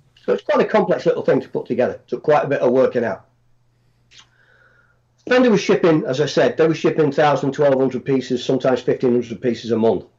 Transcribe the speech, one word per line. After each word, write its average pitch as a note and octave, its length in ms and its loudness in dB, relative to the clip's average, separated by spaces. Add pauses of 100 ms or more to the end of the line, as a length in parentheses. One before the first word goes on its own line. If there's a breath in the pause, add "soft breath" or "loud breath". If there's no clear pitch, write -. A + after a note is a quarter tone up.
(260)
So - 80 0
it's - 80 -4
quite C#4+ 180 0
a - 80 0
complex F3+ 380 0
little D3+ 160 0
thing C#3+ 180 2
to - 80 -14
put - 160 -8
together. A#2+ 420 -4
Took - 160 -8
quite D3 220 2
a C#3+ 40 -6
bit C#3 120 -4
of B2+ 120 2
working B2 320 0
out. G2 220 -8 (2000 soft breath)
Fender B3+ 220 4
was G3 100 2
shipping, F3 460 2
as C3+ 140 -4
I D3 60 2
said, C#3+ 300 0
they D#3+ 100 2
were E3 80 0
shipping D#3 380 0
thousand, C#3+ 400 0
twelve C#3 260 2
hundred B2+ 260 -2
pieces, B2+ 400 -2
sometimes B2+ 380 0
fifteen B2+ 300 0
hundred A#2+ 280 -4
pieces A#2 300 -4
a A#2 60 0
month. A2 280 0 (140)